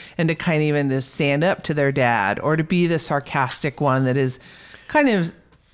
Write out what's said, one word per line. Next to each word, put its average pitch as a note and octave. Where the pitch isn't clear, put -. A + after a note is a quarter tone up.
and E3
to E3
kind D#3
of D3+
even D3
to C3+
stand C#3+
up -
to D#3+
their C#3
dad A#2
or D3+
to D#3+
be F3
the E3
sarcastic C#3
one C3
that B2+
is C3
kind D4
of F3